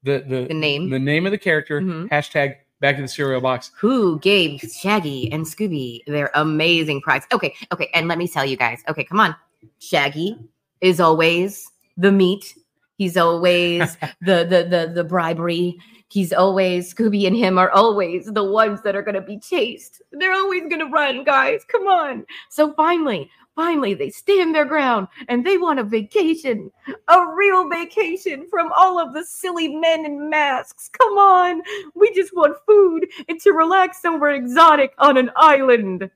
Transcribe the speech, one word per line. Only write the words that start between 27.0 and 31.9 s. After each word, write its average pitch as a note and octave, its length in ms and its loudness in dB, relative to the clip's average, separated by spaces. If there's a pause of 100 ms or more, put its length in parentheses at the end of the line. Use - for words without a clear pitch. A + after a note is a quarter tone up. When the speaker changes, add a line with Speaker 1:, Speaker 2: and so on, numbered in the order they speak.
Speaker 2:
a F4 160 6 (100)
real F#4 340 2
vacation E4+ 800 -6
from E4+ 260 -2
all F#4 220 4
of D4 160 -6
the D#4 100 -8
silly E4+ 520 -6
men D#4+ 280 0
in D4 280 -8
masks. C#4+ 680 -4
Come A4 160 4
on. F4+ 480 4 (320)